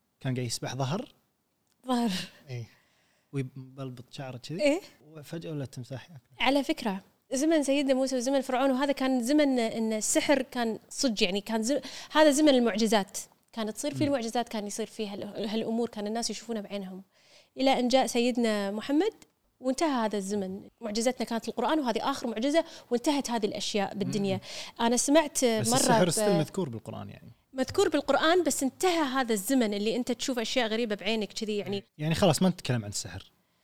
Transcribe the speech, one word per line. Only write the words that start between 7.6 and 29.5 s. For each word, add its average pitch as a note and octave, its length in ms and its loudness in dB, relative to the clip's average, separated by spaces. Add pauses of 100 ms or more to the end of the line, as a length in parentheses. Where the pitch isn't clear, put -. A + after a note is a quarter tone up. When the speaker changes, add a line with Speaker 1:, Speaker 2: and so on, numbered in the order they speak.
Speaker 2:
سيدنا C4+ 300 2
موسى C4 240 0
وزمن C4+ 240 0
فرعون، C4 300 2
وهذا C#4 200 2
كان C4 320 0
زمن C4+ 360 4
إن A3+ 340 0
السحر C#4 480 2
كان A#3 380 -4 (100)
صج، A3+ 320 -2
يعني G3 200 2
كان A3 220 -2
زم-، C4 180 0 (300)
هذا D#4 200 8
زمن D4+ 180 6
المعجزات. A3+ 680 4 (360)
كانت G#3+ 160 -6
تصير D4 240 -4
فيه C#4 120 0
Speaker 1:
مم. - 20 2
Speaker 2:
المعجزات، A#3 420 -2
كان G#3 180 -6
يصير G#3+ 200 -6
فيه G#3 260 -8
هال-، G3+ 340 -8
هالأمور، A3+ 420 -2
كان G#3 180 -8
الناس A3 220 -4
يشوفونها A3 320 -8
بعينهم. F#3+ 420 -10 (540)
إلى C4+ 220 4
أن B3 80 0
جاء B3+ 180 4
سيدنا A#3 680 0
محمد D4 420 0 (460)
وانتهى C4 460 0
هذا G#3+ 120 0
الزمن. G3 520 -4 (120)
معجزتنا A#3 440 -2
كانت A3+ 220 -6
القرآن، C#4 320 0
وهذه B3+ 320 0
آخر C4+ 160 -4
معجزة، C#4+ 380 2 (260)
وانتهت C4 380 0
هذه G#3 160 -2
الأشياء - 500 -2
بالدنيا. G3 400 -2
Speaker 1:
مم. - 500 -6
Speaker 2:
أنا A#3+ 120 2
سمعت D4 480 4
Speaker 1:
بس A3 240 2
Speaker 2:
مرة A#3+ 80 4
Speaker 1:
السحر B3 280 6
Speaker 2:
ب-، F3 40 2
Speaker 1:
ستيل G#3 240 2
مذكور E3 360 0
بالقرآن G#2+ 400 -10
يعني. - 220 -20 (220)
Speaker 2:
مذكور D4 360 2
بالقرآن، D#4 540 2
بس C#4+ 200 0
انتهى E4 380 2
هذا C4 320 0
الزمن A3 400 2